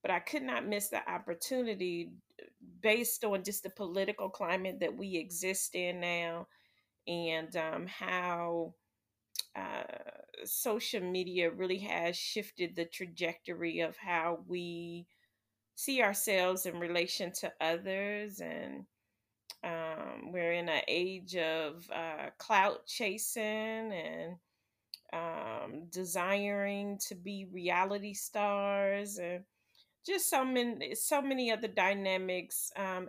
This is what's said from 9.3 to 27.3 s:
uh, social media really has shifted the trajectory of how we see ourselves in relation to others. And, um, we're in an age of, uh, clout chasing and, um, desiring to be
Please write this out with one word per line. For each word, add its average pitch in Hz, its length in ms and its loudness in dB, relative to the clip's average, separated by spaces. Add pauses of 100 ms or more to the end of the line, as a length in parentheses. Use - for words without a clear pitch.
uh, - 880 -8
social 226 560 0
media 180 500 2
really 185 280 0
has 170 400 0
shifted 180 580 -2
the 170 80 0
trajectory 170 960 -4
of 160 160 0
how 170 500 0
we 170 600 -4 (680)
see 262 280 2
ourselves 190 640 4
in 170 120 -4
relation 175 540 0
to - 300 -4
others. 196 800 -2
And, 165 440 -6 (760)
um, 160 720 -4
we're 170 200 4
in 170 160 2
an 156 180 4
age 185 500 0
of, 160 540 0
uh, 156 460 -4
clout 202 500 6
chasing 220 560 -2
and, 208 960 -2 (720)
um, 165 760 -4
desiring 202 1120 0
to - 160 -4
be 196 320 -8